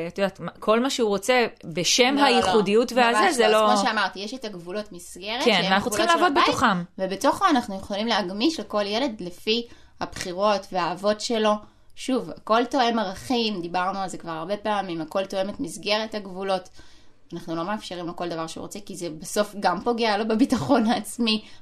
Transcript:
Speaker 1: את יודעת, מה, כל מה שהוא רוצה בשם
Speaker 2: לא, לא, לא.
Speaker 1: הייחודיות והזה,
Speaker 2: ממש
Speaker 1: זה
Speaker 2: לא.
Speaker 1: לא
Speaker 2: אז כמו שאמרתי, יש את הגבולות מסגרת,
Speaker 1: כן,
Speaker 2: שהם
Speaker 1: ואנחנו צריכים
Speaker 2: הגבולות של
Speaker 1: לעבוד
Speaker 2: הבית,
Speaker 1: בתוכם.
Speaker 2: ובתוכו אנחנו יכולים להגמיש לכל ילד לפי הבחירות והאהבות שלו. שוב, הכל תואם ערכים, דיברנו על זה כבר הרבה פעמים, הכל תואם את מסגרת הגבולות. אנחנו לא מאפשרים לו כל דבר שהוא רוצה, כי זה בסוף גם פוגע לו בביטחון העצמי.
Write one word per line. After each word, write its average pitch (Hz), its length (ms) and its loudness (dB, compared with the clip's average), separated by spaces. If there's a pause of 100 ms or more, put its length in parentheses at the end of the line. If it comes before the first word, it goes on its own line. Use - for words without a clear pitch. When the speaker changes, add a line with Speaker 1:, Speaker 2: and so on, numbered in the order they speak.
Speaker 1:
את - 100 -12
יודעת, 190 220 -2
מה, 170 100 -8
כל 220 300 2
מה 269 100 0
שהוא 233 180 0
רוצה 220 380 2 (180)
בשם 175 400 2
Speaker 2:
לא, 254 60 4
לא, 277 100 2
לא. 269 140 6
Speaker 1:
הייחודיות 214 580 4
והזה, 233 280 4
Speaker 2:
ממש 349 140 4
Speaker 1:
זה 233 120 4
Speaker 2:
לא. 214 60 6
Speaker 1:
לא 214 200 6
Speaker 2:
אז 208 80 4
כמו 247 80 2
שאמרתי, 202 320 -2
יש 214 140 -8
את 254 100 -10
הגבולות 180 480 -10
מסגרת, 202 520 -8
Speaker 1:
כן, 208 180 4
Speaker 2:
שהם 190 100 0
Speaker 1:
ואנחנו 202 180 2
צריכים 330 180 0
Speaker 2:
הגבולות 339 100 4
של 330 160 4
Speaker 1:
לעבוד - 40 2
Speaker 2:
הבית, 359 100 4
Speaker 1:
בתוכם. 196 340 2 (160)
Speaker 2:
ובתוכו 196 480 0
אנחנו 240 300 2
יכולים 202 300 -6
להגמיש 214 540 0
לכל 208 260 -2
ילד 220 340 -4
לפי 220 460 -2 (340)
הבחירות 196 720 -2
והאהבות 185 480 -2
שלו. 214 320 2 (440)
שוב, 208 340 -4
הכל 226 340 0
תואם 240 340 0
ערכים, 214 640 -2
דיברנו 180 360 -4
על 190 100 -4
זה 165 100 -10
כבר 170 120 -12
הרבה 165 260 -6
פעמים, 196 440 -4
הכל 190 240 -4
תואם 196 240 -4
את 202 120 -8
מסגרת 202 540 -4
הגבולות. 190 540 -6 (640)
אנחנו 165 240 -8
לא 165 80 -4
מאפשרים 185 420 -8
לו 160 100 -10
כל 175 120 -6
דבר 165 180 -6
שהוא - 160 -12
רוצה, 185 180 -12
כי 196 160 -14
זה 170 140 -8
בסוף 170 500 -2
גם 185 200 2
פוגע 226 380 2
לו 214 100 -2
בביטחון 233 580 4
העצמי. 214 580 0 (180)